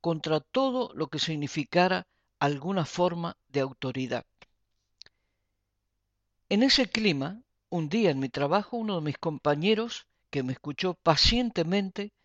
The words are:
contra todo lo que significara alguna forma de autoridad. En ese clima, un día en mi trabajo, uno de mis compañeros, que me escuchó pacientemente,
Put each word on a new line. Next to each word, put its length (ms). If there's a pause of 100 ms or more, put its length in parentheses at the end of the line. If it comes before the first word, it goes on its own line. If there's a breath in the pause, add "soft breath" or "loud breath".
contra 400
todo 540
lo 140
que 100
significara 880 (320)
alguna 460
forma 520 (120)
de 120
autoridad. 640 (2250)
En 140
ese 260
clima, 540 (280)
un 180
día 220
en 80
mi 100
trabajo, 480
uno 200
de 40
mis 180
compañeros, 880 (220)
que 140
me 100
escuchó 420
pacientemente, 1200 (120)